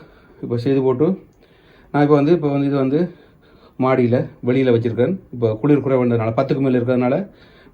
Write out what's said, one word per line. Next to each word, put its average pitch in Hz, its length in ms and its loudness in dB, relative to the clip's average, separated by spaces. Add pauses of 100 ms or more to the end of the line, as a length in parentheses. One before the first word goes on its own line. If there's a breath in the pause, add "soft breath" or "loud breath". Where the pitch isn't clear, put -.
(400 loud breath)
இப்போ 120 180 -6
செய்து 135 240 0
போட்டு 131 260 0 (840 soft breath)
நான் 143 120 4
இப்போ 147 120 4
வந்து, 147 180 4
இப்போ 147 160 -2
வந்து 139 180 -2
இது 139 80 -2
வந்து 135 220 0 (800 soft breath)
மாடியில 127 380 2 (280)
வெளியில 127 280 2
வச்சிருக்கேன். 117 400 -2 (180)
இப்போ 117 160 -2 (100)
குளிர் 143 280 2
குறைவுன்றதுனால 117 500 0
பத்துக்கு 139 280 -2
மேல 127 160 2
இருக்கிறதுனால 123 360 0 (580 soft breath)